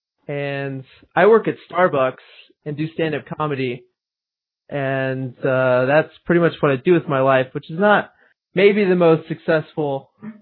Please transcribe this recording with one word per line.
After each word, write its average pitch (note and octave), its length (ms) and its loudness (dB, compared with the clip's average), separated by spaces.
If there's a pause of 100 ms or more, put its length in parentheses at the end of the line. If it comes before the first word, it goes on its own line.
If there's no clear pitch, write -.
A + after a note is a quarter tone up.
(280)
and C#3 560 -8 (320)
I F3 100 4
work A3 220 4
at D3+ 80 -2 (160)
Starbucks C#3+ 460 0 (480)
and D3 120 -8
do D#3 160 -4
stand-up D#3 300 -4 (140)
comedy, C3+ 460 -4 (840)
and, C3+ 720 -4
uh, B2+ 480 2
that's D3+ 220 2 (160)
pretty E3+ 160 2
much D#3+ 180 2
what D3 120 2
I C3+ 40 0
do F3 180 2
with E3 140 0
my C#3 140 0
life, C3 320 2
which - 180 -12
is D#3+ 80 -8
not G3+ 320 2 (420)
maybe G3+ 320 2
the F#3 100 2
most E3 320 2
successful D3+ 840 -6 (300)